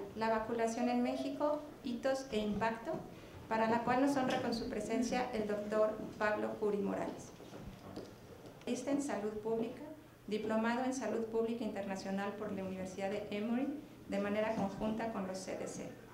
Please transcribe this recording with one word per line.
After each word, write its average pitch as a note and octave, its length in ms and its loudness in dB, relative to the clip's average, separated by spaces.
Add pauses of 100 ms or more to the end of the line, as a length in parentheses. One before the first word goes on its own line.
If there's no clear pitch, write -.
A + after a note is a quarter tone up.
(160)
La A3 140 2
vacunación A3+ 600 2
en B3 140 4
México, C#4 580 2 (220)
hitos C4 480 0
e G#3+ 80 2
impacto, A3 540 0 (540)
para A3+ 220 4
la A#3 140 4
cual B3+ 180 4
nos C#4 160 6
honra B3+ 240 4
con A#3 140 0
su - 140 -2
presencia A3+ 640 2
el G#3 140 2
doctor G#3+ 440 4 (260)
Pablo G#3+ 420 2
Curi G3+ 200 4
Morales. F#3+ 520 -2 (1300)
Especialista B3 260 0
en C#4+ 100 4
salud G#3 380 -2
pública, A3+ 420 0 (460)
diplomado A3 560 2
en C4 100 2
salud A3 320 0
pública A3+ 380 0
internacional G3 760 -2
por G3+ 120 -4
la F#3+ 120 -4
Universidad F#3+ 480 -2
de G3+ 180 -2
Emory, A#3 380 2 (420)
de G3 100 0
manera G#3+ 360 2
conjunta A3 580 0
con G3 140 -2
los F#3+ 100 -4
C - 200 -6
D - 100 -4
C, - 220 -6 (240)